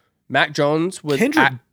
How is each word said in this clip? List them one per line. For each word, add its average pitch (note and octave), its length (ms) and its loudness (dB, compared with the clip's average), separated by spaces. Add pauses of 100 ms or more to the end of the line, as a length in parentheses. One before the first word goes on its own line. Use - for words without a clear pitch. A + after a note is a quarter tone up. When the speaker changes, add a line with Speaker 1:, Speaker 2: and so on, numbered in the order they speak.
(300)
Speaker 1:
Mac C#3+ 240 0
Jones D#3 500 -2
was D3 160 -2
Speaker 2:
Kendrick B3 260 2
Speaker 1:
at C3 140 -2 (140)